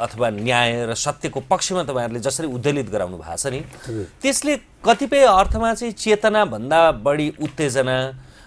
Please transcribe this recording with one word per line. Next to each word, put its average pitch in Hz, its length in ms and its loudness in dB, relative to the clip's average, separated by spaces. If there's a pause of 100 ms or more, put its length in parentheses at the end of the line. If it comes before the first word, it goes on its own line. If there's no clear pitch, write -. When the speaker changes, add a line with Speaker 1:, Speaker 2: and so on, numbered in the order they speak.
Speaker 1:
अथवा 117 280 -2
न्याय 120 560 0
र 113 80 -4
सत्यको 143 460 -6
पक्षमा 180 440 -2
तपाईँहरूले 120 360 -4
जसरी 135 280 -4
उद्वेलित 131 420 -2
गराउनु 92 280 -4
भएको 82 180 -10
छ 113 120 -4
नि, 131 100 -6
Speaker 2:
हजुर। 113 500 -10 (140)
Speaker 1:
त्यसले 277 360 0
कतिपय 240 640 0
अर्थमा 220 520 4
चाहिँ 226 200 -8
चेतनाभन्दा 180 960 2
बढी 143 500 0
उत्तेजना 131 720 -2 (340)